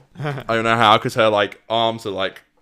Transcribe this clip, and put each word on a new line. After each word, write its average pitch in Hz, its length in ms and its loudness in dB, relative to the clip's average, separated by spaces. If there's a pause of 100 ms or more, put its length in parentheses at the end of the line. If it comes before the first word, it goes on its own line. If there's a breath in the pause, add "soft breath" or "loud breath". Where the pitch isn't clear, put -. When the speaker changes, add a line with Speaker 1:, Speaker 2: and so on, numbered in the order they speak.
Speaker 1:
<laughs> - 100 -20
Speaker 2:
I 139 280 -8
don't 113 180 0
know 113 120 0
how, 110 220 6
'cause 123 160 -6
her, 113 140 2
like, 104 400 0
arms 113 380 -2
are, 107 40 -8
like, 95 320 -8 (200)